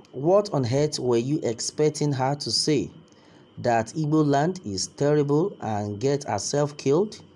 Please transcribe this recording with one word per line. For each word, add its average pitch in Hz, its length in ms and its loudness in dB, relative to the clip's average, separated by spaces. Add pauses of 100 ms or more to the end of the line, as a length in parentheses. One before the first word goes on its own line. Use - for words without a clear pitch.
(120)
what 185 400 2
on 139 140 0
earth 143 340 0
were 123 160 2
you 135 260 0
expecting 147 680 0
her 131 240 0
to 123 140 -8
say? 110 400 0 (680)
That 117 360 2
Igbo 156 300 2
land 147 400 2
is 95 320 -6
terrible 147 640 2
and 104 380 -4
get 139 260 0
herself 143 520 -2
killed?" 160 440 0 (160)